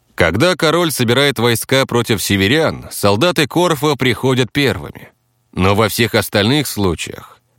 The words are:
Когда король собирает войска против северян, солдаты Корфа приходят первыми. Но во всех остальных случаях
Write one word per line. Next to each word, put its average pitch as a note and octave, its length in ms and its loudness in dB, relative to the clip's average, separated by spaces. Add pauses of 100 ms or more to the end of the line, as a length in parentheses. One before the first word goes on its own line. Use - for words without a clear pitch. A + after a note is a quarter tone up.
(140)
Когда G#2+ 400 2
король E3 380 0
собирает B2+ 460 0
войска A#2+ 480 0
против A#2 360 -2
северян, G#2+ 680 0
солдаты C#3+ 560 0
Корфа D#3 500 0
приходят B2+ 560 0
первыми. G#2 580 -4 (420)
Но F#2 220 2
во G#2+ 140 2
всех A2+ 260 -2
остальных A2+ 520 0
случаях - 720 -6 (180)